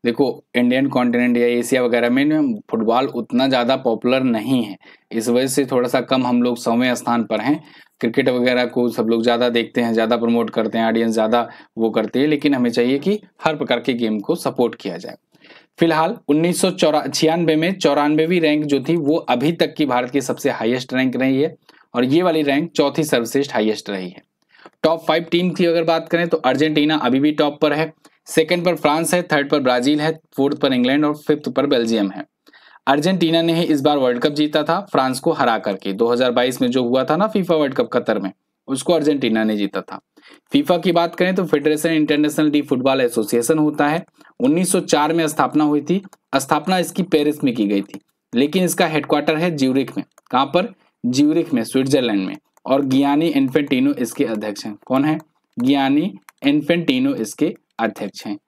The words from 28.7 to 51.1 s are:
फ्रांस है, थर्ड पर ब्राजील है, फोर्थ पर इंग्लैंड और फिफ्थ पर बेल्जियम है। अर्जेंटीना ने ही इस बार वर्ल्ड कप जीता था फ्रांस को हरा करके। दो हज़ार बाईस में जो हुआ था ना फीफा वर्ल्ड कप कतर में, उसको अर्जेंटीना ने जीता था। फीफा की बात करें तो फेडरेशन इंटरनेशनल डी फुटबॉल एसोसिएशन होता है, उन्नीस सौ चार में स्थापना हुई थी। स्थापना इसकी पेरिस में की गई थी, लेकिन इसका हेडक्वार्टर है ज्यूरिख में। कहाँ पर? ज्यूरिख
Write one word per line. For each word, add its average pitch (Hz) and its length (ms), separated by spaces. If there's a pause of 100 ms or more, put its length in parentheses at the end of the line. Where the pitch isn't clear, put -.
फ्रांस 160 380
है, 175 80
थर्ड 143 280
पर 147 100
ब्राजील 127 400
है, 156 200 (160)
फोर्थ 139 220
पर 135 140
इंग्लैंड 131 320
और 151 120
फिफ्थ 147 320
पर 131 180
बेल्जियम 113 440
है। 92 140 (600)
अर्जेंटीना 165 560
ने 165 120
ही 170 80
इस 156 180
बार 147 180
वर्ल्ड 123 220
कप 147 120
जीता 151 300
था 165 180 (120)
फ्रांस 131 280
को 165 120
हरा 120 260
करके। 98 340
दो 110 140
हज़ार 120 240
बाईस 123 320
में 123 80
जो 127 140
हुआ 127 200
था 151 120
ना 202 100
फीफा 185 280
वर्ल्ड 147 200
कप 120 180
कतर 110 260
में, 95 140 (360)
उसको 135 240
अर्जेंटीना 135 520
ने 107 120
जीता 98 240
था। 95 200 (520)
फीफा 147 260
की 170 140
बात 170 220
करें 185 200
तो 190 100
फेडरेशन 151 460
इंटरनेशनल 151 600
डी 147 120
फुटबॉल 135 380
एसोसिएशन 151 580
होता 151 300
है, 165 160 (360)
उन्नीस 160 320
सौ 190 80
चार 151 320
में 165 160
स्थापना 151 360
हुई 147 160
थी। 180 220 (340)
स्थापना 151 420
इसकी 175 240
पेरिस 147 420
में 123 100
की 110 120
गई 101 160
थी, - 180 (340)
लेकिन 147 300
इसका 170 220
हेडक्वार्टर 156 500
है 170 200
ज्यूरिख 131 400
में। 143 80 (260)
कहाँ 135 160
पर? 175 280 (320)
ज्यूरिख 147 480